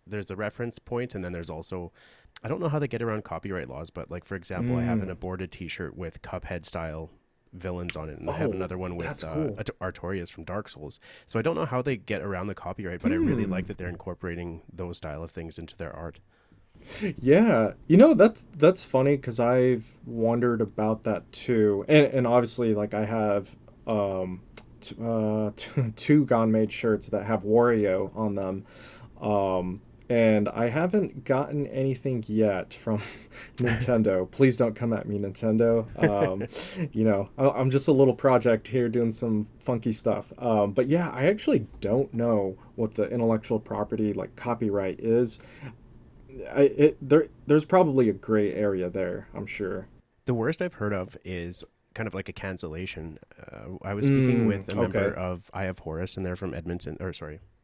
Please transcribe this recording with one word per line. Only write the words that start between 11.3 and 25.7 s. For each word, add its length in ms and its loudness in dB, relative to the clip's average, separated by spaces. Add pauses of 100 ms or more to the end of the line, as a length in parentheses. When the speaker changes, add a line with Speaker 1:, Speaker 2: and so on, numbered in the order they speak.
Speaker 1:
I 40 0
don't 140 0
know 100 -2
how 160 -2
they 160 -4
get 240 -6
around 260 -6
the 80 -6
copyright, 460 -10
but 100 0
I 40 0
really 280 0
Speaker 2:
Hmm. 80 -4
Speaker 1:
like 160 -4
that 100 -10
they're 120 -8
incorporating 720 -10 (100)
those 260 -10
style 240 -10
of 100 -12
things 280 -12
into 160 -16
their 180 -10
art. 280 -12 (1000)
Speaker 2:
Yeah, 520 6 (140)
you 100 8
know, 160 10
that's, 320 6 (120)
that's 280 6
funny 320 2
'cause 220 -4
I've 460 4 (200)
wondered 560 2
about 420 -2
that 280 -4
too. 560 2
And, 200 8
and 200 0
obviously, 460 2
like, 200 -2
I 120 0
have, 500 -2 (300)
um, 560 -2 (400)
t-, 200 -16
uh, 520 -2
<laughs> 40 -20
t-, 380 -4